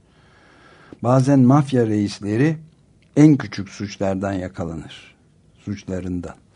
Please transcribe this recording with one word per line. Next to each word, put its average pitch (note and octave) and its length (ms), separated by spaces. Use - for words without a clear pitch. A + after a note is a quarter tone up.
Bazen C3 380
mafya C3 460
reisleri G#2+ 680
en D3 200
küçük G2+ 320
suçlardan G2 640
yakalanır. F2+ 840
Suçlarından. F2+ 720